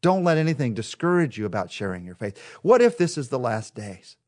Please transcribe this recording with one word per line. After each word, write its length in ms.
Don't 240
let 140
anything 340
discourage 640
you 100
about 240
sharing 340
your 100
faith. 240
What 180
if 160
this 220
is 100
the 100
last 360
days? 420